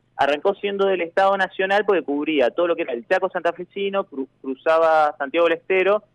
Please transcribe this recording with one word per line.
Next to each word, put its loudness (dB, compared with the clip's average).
arrancó 0
siendo -2
del 0
Estado 0
Nacional -2
porque 2
cubría 0
todo -2
lo 2
que -6
era -6
el -8
Chaco 0
santafesino, -4
cru-, -10
cruzaba 2
Santiago 0
del 0
Estero 0